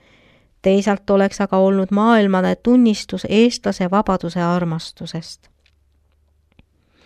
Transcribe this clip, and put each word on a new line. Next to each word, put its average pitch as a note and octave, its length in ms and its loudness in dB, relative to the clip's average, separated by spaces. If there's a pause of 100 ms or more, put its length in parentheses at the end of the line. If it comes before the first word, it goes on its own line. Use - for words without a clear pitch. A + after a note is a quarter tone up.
(640)
Teisalt G3 480 0
oleks G3 300 2
aga F#3+ 200 0
olnud F#3+ 320 0
maailmale G3 640 2
tunnistus A3+ 720 0
eestlase G3+ 640 0
vabaduse F3+ 520 -2
armastusest. E3+ 1080 -6 (1600)